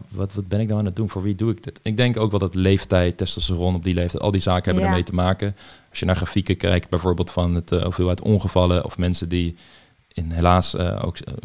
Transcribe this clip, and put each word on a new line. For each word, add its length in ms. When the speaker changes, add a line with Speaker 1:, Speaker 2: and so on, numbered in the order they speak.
Speaker 1:
wat, 240
wat 140
ben 120
ik 80
nou 120
aan 60
het 100
doen? 140
Voor 140
wie 120
doe 160
ik 120
dit? 200
Ik 140
denk 200
ook 140
wel 80
dat 160
leeftijd, 600
testosteron 580
op 80
die 100
leeftijd, 300
al 80
die 100
zaken 220
hebben 200
Speaker 2:
Ja. 60
Speaker 1:
ermee 140
te 100
maken. 420
Als 100
je 60
naar 100
grafieken 420
kijkt, 320
bijvoorbeeld 420
van 240
het, 160
eh, 120
hoeveelheid 380
ongevallen 640
of 120
mensen 320
die... 260
In, 180
helaas, 440
eh, 300
ook, 120
eh, 160